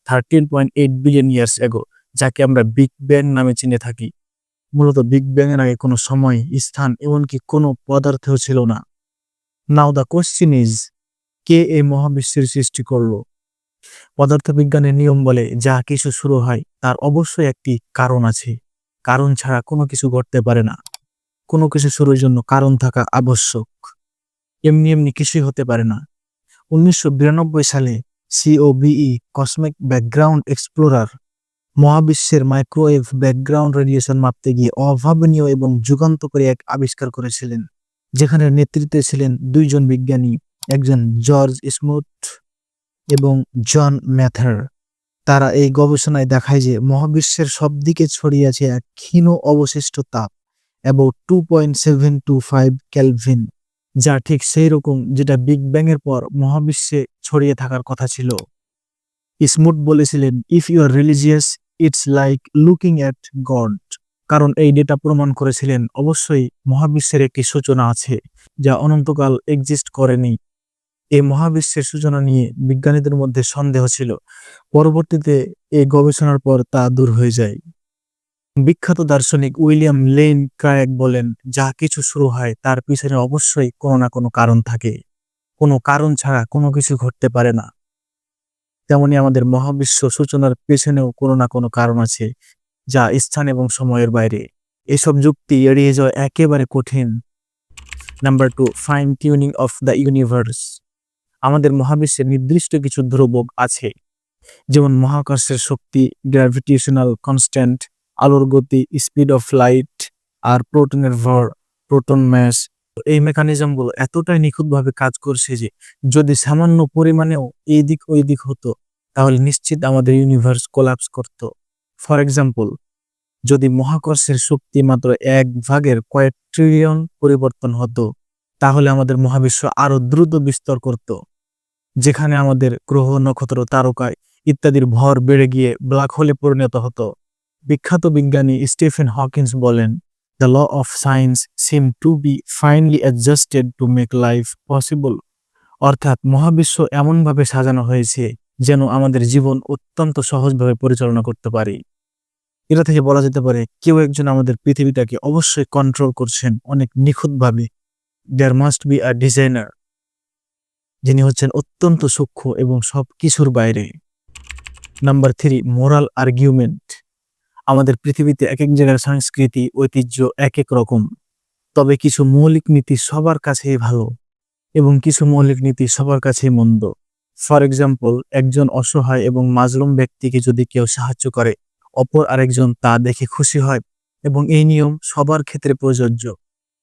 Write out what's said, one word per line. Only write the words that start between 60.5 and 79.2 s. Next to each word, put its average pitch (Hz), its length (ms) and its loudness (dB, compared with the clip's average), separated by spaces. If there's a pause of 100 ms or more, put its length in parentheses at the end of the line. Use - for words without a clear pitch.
"If 170 100 4
you 170 200 2
are 139 100 4
religious, 147 520 2 (380)
it's 143 320 0
like 139 520 2
looking 175 300 2 (140)
at 135 400 -12
God।" 113 260 -2 (520)
কারণ 147 280 2
এই 151 160 4
ডেটা 147 240 2
প্রমাণ 143 360 0
করেছিলেন 131 640 -2
অবশ্যই 143 540 -2 (180)
মহাবিশ্বের 147 540 0
একটি 131 220 -2
সূচনা 131 460 0
আছে, 120 300 -4 (400)
যা 135 160 0
অনন্তকাল 143 640 0 (100)
এক্সিস্ট 143 400 -4
করেনি। 127 480 0 (760)
এই 147 100 4
মহাবিশ্বের 151 640 -2
সূচনা 147 380 -4
নিয়ে 131 360 0
বিজ্ঞানীদের 143 580 0
মধ্যে 131 280 -2
সন্দেহ 135 440 -2
ছিল, 120 300 -4 (560)
পরবর্তীতে 151 800 0 (180)
এই 147 180 4
গবেষণার 143 500 2
পর 131 320 0
তা 127 200 0
দূর 127 220 2
হয়ে 120 180 2
যায়। 113 260 -2 (1080)
বিখ্যাত 165 360 0
দার্শনিক 139 580 0